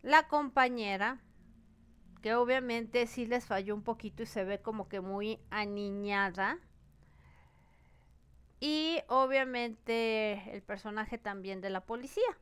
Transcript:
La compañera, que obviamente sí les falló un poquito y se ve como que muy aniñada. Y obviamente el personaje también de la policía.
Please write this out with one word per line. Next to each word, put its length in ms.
La 240
compañera, 920
que 100
obviamente 720
sí 200
les 180
falló 300
un 80
poquito 400
y 40
se 180
ve 180
como 260
que 140
muy 360
aniñada. 1080
Y 480
obviamente 1300
el 80
personaje 560
también 420
de 80
la 160
policía. 400